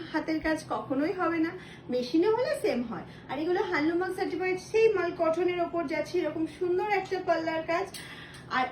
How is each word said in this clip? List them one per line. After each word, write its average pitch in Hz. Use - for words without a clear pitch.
হাতের 311
কাজ 311
কখনোই 285
হবে 339
না, 330
মেশিনে 294
হলে 494
সেম 247
হয়। 214
আর 269
এগুলো 359
হ্যান্ডলুম 339
মার্ক 370
সার্টিফাইড, 359
সেই 440
মাল 349
কটনের 349
ওপর 339
যাচ্ছে, 302
এরকম 320
সুন্দর 370
একটা 381
পাল্লার 330
কাজ। 339
আর 254